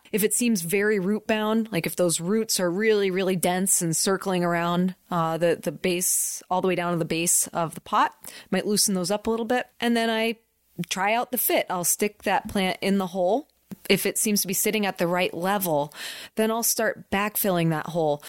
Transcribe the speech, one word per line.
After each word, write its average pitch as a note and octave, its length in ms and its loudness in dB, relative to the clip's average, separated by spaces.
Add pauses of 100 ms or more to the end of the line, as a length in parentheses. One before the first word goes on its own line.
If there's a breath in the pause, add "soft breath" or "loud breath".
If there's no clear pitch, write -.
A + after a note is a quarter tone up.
(120)
If G#3 100 0
it A3 120 2
seems A#3 280 2
very G3+ 380 0
root G3+ 260 -2
bound, A3 460 0
like E3+ 140 -2
if E3 100 -6
those F3 240 2
roots G#3+ 400 0
are F3+ 100 0
really, G3+ 400 2
really F#3 260 0
dense F#3 460 2
and E3 140 0
circling F#3 480 0
around, F3 500 2 (160)
uh, E3 280 0
the, E3+ 220 4
the F3 120 -4
base, - 800 -2
all F#3 100 2
the F#3 80 2
way F3+ 60 2
down F3 180 0
to F3 60 0
the D#3+ 60 0
base E3 440 0
of E3 260 -4
the - 60 -12
pot, B3+ 340 0 (360 loud breath)
might F#3 160 0
loosen G3+ 280 2
those F3+ 160 -2
up G#3 160 -2
a A3 40 0
little A3+ 160 -2
bit. B3 200 0 (140)
And A#3 160 2
then A3+ 140 0
I A3+ 260 0 (520)
try G3 260 0
out A#3+ 180 -2
the B3 60 -2
fit. - 300 0
I'll F3+ 160 -4
stick - 380 -2
that G3 260 0
plant F#3 320 0
in G3 180 2
the F#3+ 100 -2
hole F#3+ 400 0 (400)
if F#3+ 180 2
it - 120 -2
seems G#3 240 0
to F3+ 60 -6
be F#3+ 60 -4
sitting G#3 320 0
at F#3+ 120 -2
the F3+ 80 2
right F3+ 280 0
level, E3+ 580 0 (440 loud breath)
then A3 140 2
I'll A3+ 120 -2
start - 480 -2
backfilling G3 600 2
that D3+ 160 -2
hole. D#3 420 0